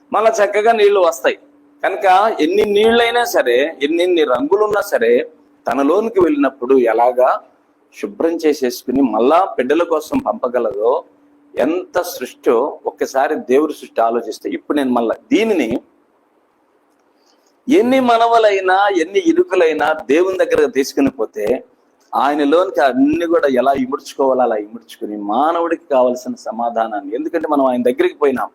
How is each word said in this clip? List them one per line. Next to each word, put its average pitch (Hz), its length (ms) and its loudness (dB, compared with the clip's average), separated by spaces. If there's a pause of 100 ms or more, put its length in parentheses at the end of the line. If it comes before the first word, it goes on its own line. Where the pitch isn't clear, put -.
(120)
మళ్ళా 208 320 2
చక్కగా 208 280 2
నీళ్లు 202 280 4
వస్తాయి. 160 380 0 (460)
కనుక 190 560 2
ఎన్ని 185 240 2
నీళ్ళైనా 233 600 2
సరే, 143 580 0
ఎన్నెన్ని 170 420 0
రంగులున్నా 190 560 0
సరే, 123 500 0 (380)
తనలోనికి 185 520 0
వెళ్ళినప్పుడు 139 540 0
ఎలాగా 123 640 2 (640)
శుభ్రం 131 280 -2
చేసేసుకుని 143 720 -2
మళ్ళా 127 420 2
బిడ్డల 147 380 -2
కోసం 156 360 -4
పంపగలదో, 117 840 -2 (540)
ఎంత 170 420 -4
సృష్టో 127 840 -4
ఒక్కసారి 135 480 -4
దేవుడి 139 380 0
సృష్టి - 280 -8
ఆలోచిస్తే. 113 500 -4
ఇప్పుడు - 280 -4
నేను 131 120 0
మళ్ళా 117 240 0 (180)
దీనిని 160 480 0 (1900)
ఎన్ని 247 320 2
మనవలైనా, 214 880 2 (120)
ఎన్ని 190 260 0
ఇరుకులైనా 160 680 2
దేవుని 180 460 0
దగ్గరకు 160 320 0
తీసుకుని 135 400 -2
పోతే 110 540 -4 (500)
ఆయనలోనికి 151 640 0
అన్ని 143 460 2
కూడా 165 220 2
ఎలా 131 240 2
ఇముడ్చుకోవాలో 131 680 -2
అలా 117 160 0
ఇముడ్చుకుని 107 600 -12
మానవుడికి 156 720 -2
కావలసిన 127 440 0
సమాధానాన్ని, 110 800 -6
ఎందుకంటే 160 340 -6
మనం 143 180 0
ఆయన 123 160 -2
దగ్గరికి 156 320 0
పోయినాం, 127 400 -2